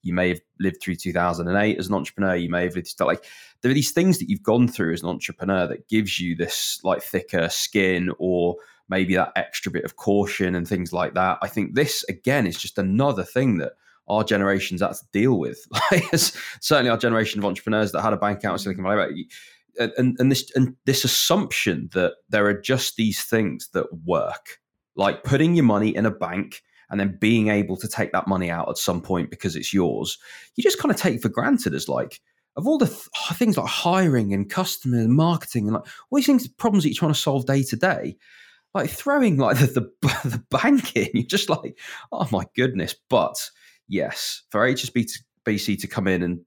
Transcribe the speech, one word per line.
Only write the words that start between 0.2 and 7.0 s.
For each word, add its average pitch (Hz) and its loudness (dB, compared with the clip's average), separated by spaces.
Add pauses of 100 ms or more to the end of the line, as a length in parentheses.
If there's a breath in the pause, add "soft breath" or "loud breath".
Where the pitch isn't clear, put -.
have 87 -2 (200)
lived 92 -2
through 92 -4
two 87 -6
thousand 87 0
and 95 2
eight 107 2
as 90 -6
an 101 -2
entrepreneur, 92 -2
you 87 -2
may 87 -2
have 90 -2
lived, 85 -8
like, 85 0 (380 loud breath)
there 123 4
are 139 4
these 147 2
things 180 4
that - -6
you've - -2
gone 120 4
through 85 -2
as 85 -4
an 82 -4
entrepreneur 90 -2
that - -10
gives 107 0
you 87 -2
this, - -4
like, 90 0